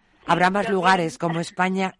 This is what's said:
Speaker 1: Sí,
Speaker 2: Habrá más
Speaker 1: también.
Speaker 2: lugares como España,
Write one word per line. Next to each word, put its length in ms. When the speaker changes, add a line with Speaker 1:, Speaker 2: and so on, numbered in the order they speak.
Speaker 1:
Sí, 60
Speaker 2:
Habrá 240
más 160
Speaker 1:
también. 80
Speaker 2:
lugares 440
como 220
España, 600